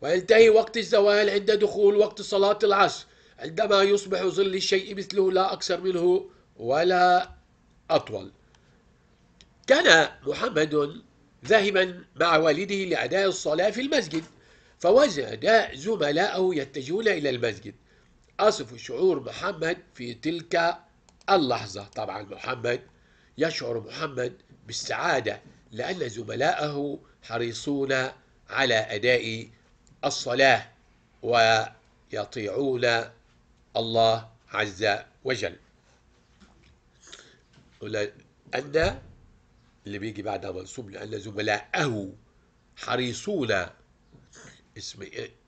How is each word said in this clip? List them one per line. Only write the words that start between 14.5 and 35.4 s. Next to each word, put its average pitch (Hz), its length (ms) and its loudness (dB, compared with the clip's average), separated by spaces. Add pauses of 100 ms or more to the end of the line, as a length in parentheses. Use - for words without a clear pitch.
فوجد 175 960 4
زملاءه 180 800 0
يتجهون 151 540 -4
إلى 151 220 0
المسجد. 113 440 -6 (680)
أصف 139 360 0
شعور 151 440 0
محمد 160 580 -6 (160)
في 120 200 -12
تلك 170 640 -4 (520)
اللحظة. 117 540 0
طبعًا 101 380 -10
محمد 117 580 -6 (580)
يشعر 131 420 -4
محمد 127 600 -8 (240)
بالسعادة 117 760 -4 (300)
لأن 139 360 -6
زملاءه 143 880 -4 (240)
حريصون 120 680 -4 (560)
على 123 260 0
أداء 113 760 2 (560)
الصلاة 127 640 2 (520)
ويطيعون 113 1600 0 (880)
الله 113 520 2 (200)
عز 104 380 -4 (380)
وجل. 104 320 -4 (3000)